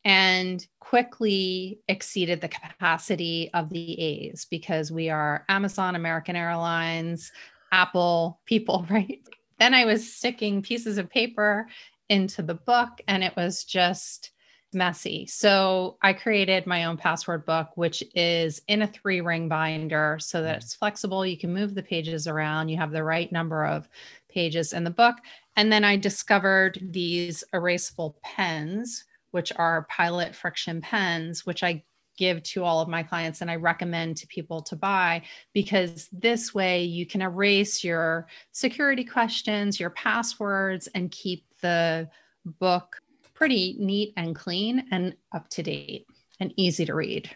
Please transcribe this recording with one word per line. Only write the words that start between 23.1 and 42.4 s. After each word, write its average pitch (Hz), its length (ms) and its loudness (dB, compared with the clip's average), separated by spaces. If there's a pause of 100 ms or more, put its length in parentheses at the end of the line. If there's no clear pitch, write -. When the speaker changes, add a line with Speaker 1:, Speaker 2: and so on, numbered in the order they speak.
Speaker 1:
number 160 320 -2
of 151 240 -4 (400)
pages 165 440 -2
in 170 120 -4
the 170 60 -2
book. 233 260 4 (400)
And 214 160 6
then 214 100 6
I 202 140 6
discovered 190 840 2
these 175 640 -4 (120)
erasable 175 680 -2
pens, 185 840 -4 (260)
which 175 260 -4
are 165 320 2
Pilot 170 480 -2
Friction 165 460 -6
pens, 170 640 -2
which 175 160 -4
I 170 200 0 (360)
give 180 240 0
to - 220 -4
all 165 160 2
of 165 80 -2
my 165 140 -2
clients 165 380 -6
and 170 100 -4
I 165 60 -2
recommend 165 600 0
to - 80 -14
people 165 360 -8
to 165 140 -10
buy, 180 460 0 (320)
because 185 580 0
this 233 420 0
way 185 280 2
you 175 240 -4
can 190 160 -2
erase 196 640 2
your 165 420 0 (260)
security 262 520 0
questions, 214 760 0
your 175 120 -4
passwords, 202 1000 -2
and 180 220 -4
keep - 340 -8 (180)
the 165 460 2 (500)